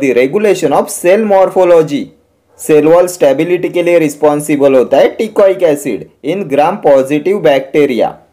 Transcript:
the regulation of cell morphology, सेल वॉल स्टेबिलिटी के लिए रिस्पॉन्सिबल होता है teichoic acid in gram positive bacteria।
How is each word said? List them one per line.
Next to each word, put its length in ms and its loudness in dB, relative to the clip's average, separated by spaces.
the 140 0
regulation 640 0
of 160 -8
cell 340 0
morphology, 720 2
सेल 280 2
वॉल 200 4
स्टेबिलिटी 640 -2
के 140 -2
लिए 160 2
रिस्पॉन्सिबल 760 0
होता 220 2
है 200 2
teichoic 540 0
acid 340 -6
in 200 -8
gram 320 0
positive 600 0
bacteria। 640 0